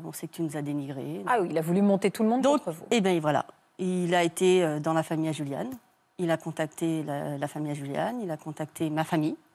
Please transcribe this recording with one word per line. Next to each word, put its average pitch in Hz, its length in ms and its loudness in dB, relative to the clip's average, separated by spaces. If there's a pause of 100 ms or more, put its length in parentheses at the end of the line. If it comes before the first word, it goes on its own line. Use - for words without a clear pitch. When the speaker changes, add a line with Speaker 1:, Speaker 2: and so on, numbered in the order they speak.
Speaker 1:
on 160 80 -10
sait - 140 -10
que - 60 -16
tu 170 100 -4
nous 156 120 -4
as 151 60 -4
dénigrés. » 143 640 -6
Speaker 2:
Ah 247 140 4
oui, 170 100 0
il 151 60 0
a 160 40 2
voulu 175 200 2
monter 202 280 4
tout 220 140 -2
le 214 60 4
monde 254 120 2
Speaker 1:
Donc, 285 220 4
Speaker 2:
contre 180 80 -6
vous. 160 180 -12
Speaker 1:
eh 233 120 4
ben 185 180 4
voilà. 151 260 2 (340)
Il 180 360 0
a 175 80 6
été, 185 400 4
euh, 151 160 0
dans 160 140 0
la 160 100 2
famille 156 240 -2
à 156 60 0
Juliane. 147 360 -6 (500)
Il 170 120 0
a 160 60 2
contacté 160 640 -2
la, 147 340 -4
la 147 100 -2
famille 151 220 -6
à 147 60 -4
Juliane, 147 480 -4
il 175 80 -6
a 156 60 -6
contacté 156 520 -6
ma 156 140 0
famille. 160 340 0 (180)